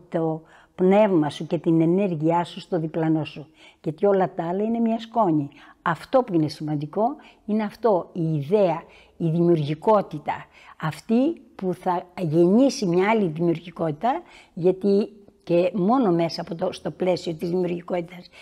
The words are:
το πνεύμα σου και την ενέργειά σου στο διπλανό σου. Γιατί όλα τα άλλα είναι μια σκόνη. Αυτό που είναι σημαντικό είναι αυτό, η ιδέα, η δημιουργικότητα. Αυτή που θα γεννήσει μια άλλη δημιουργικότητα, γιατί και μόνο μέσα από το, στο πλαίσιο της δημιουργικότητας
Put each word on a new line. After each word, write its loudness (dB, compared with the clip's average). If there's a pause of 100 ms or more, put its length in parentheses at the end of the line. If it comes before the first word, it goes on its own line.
το -2 (320)
πνεύμα 4
σου -10
και -4
την 2
ενέργειά 0
σου -16
στο -4
διπλανό -2
σου. -16 (360)
Γιατί -2
όλα 2
τα -6
άλλα -2
είναι -2
μια 0
σκόνη. 0 (340)
Αυτό 0
που -6
είναι 2
σημαντικό -4 (420)
είναι -2
αυτό, 0
η -2
ιδέα, 0 (340)
η -2
δημιουργικότητα. 0 (460)
Αυτή -2 (120)
που -4
θα -4 (180)
γεννήσει 4
μια 2
άλλη 2
δημιουργικότητα, -2 (320)
γιατί 0 (420)
και 2
μόνο 2
μέσα -2
από -10
το, -6
στο -10
πλαίσιο -2
της -6
δημιουργικότητας -6 (140)